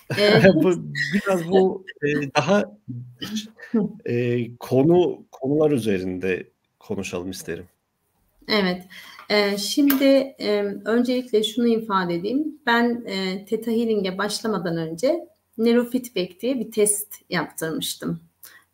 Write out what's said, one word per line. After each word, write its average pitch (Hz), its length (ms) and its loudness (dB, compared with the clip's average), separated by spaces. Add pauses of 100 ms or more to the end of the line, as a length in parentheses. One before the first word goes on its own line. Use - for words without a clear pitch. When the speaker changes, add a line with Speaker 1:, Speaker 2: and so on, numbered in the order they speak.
(180)
Speaker 1:
Ee, 208 240 6 (120)
Speaker 2:
Bu 160 380 2 (220)
biraz 185 340 0
bu, 190 360 2 (180)
e, 147 320 -2
daha, 185 300 2 (1080)
Speaker 1:
Hı. 196 180 0 (160)
Speaker 2:
e, 120 520 -2
konu, 156 760 2
konular 147 380 0
üzerinde 92 800 -2 (300)
konuşalım 95 520 -8
isterim. 90 340 -12 (840)
Speaker 1:
Evet. 185 340 -2 (480)
Ee, 208 280 0
şimdi, 277 460 2 (360)
e, 208 220 0 (220)
öncelikle 247 580 0
şunu 240 260 0
ifade 196 460 0
edeyim. 240 520 -2
Ben, 233 400 2
e, 190 380 -4
Theta 226 260 -4
Healing'e 214 480 0
başlamadan 196 580 -2
önce 165 520 -2 (300)
neurofeedback 233 840 0
diye 254 200 -2
bir - 100 -8
test - 440 -2 (160)
yaptırmıştım. 165 880 -6 (540)